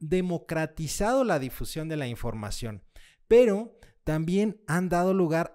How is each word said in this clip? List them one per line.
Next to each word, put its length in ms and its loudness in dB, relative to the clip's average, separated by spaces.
democratizado 1200 -2
la 160 2
difusión 500 -6
de 80 -4
la 120 -4
información, 760 -6
pero 500 4
también 640 0
han 220 0
dado 260 2
lugar 400 0